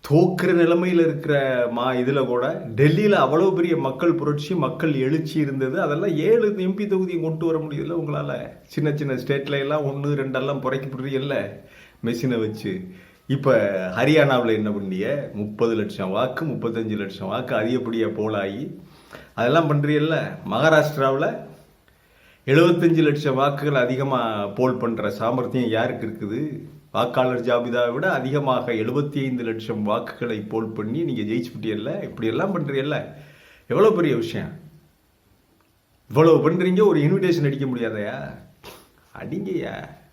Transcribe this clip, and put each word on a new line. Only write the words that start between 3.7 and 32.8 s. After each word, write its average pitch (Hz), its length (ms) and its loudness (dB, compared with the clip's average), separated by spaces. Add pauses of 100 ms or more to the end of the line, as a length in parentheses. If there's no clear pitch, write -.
மக்கள் 139 380 0
புரட்சி, 147 400 -2
மக்கள் 156 400 0
எழுச்சி 151 440 0
இருந்தது. 139 440 0
அதெல்லாம் 165 340 0
ஏழு 208 420 4
எம் 185 160 0
பி 208 120 -4
தொகுதியை 180 360 0
கொண்டு 160 240 -2
வர 160 120 2
முடியல 151 440 -6
உங்களால. 143 480 -6 (120)
சின்ன 147 340 -2
சின்ன 139 180 -2
ஸ்டேட்ல 139 440 -2
எல்லாம் 147 260 -2
ஒண்ணு 143 220 -4
ரெண்டெல்லாம் 135 540 -2
புறக்கி 135 260 -4
விடுறீங்கல்ல 131 720 -4 (440)
மெஷினை 117 360 0
வச்சு. 104 540 -6 (320)
இப்ப 135 300 2 (400)
ஹரியானாவுல 131 560 4
என்ன 107 180 0
பண்ணிய? 101 640 -4
முப்பது 113 400 0
லட்சம் 101 360 -4
வாக்கு, 117 340 -2
முப்பத்தஞ்சு 113 520 -4
லட்சம் 95 320 -8
வாக்கு 117 260 -4
அதிகப்படியா 113 600 0
போல் 107 200 -2
ஆகி 101 460 -6 (540)
அதெல்லாம் 147 380 2
பண்றீங்கல்ல. 147 640 0 (140)
மகாராஷ்டிராவுல 143 1000 2 (960)
எழுபத்தஞ்சு 165 560 6
லட்சம் 143 320 2
வாக்குகள் 143 400 0
அதிகமா 123 720 0
போல் 127 300 2
பண்ற 104 340 -2
சாமர்த்தியம் 120 600 -2
யாருக்கு 110 360 -2
இருக்குது? 117 720 -8 (140)
வாக்காளர் 123 480 0
ஜாபிதாவை 120 520 0
விட 165 200 -2
அதிகமாக 131 600 -2
எழுபத்தி 131 460 -2
ஐந்து 127 240 -4
லட்சம் 113 400 -6
வாக்குகளை 110 580 -4
போல் 113 320 -4
பண்ணி 113 300 -4
நீங்க 127 200 -4
ஜெயிச்சு 113 240 -4 (120)
விட்டீங்கல்ல. 110 440 -6
இப்படி 117 240 -6
எல்லாம் 170 320 -2
பண்றீங்கல்ல, 139 540 -4 (560)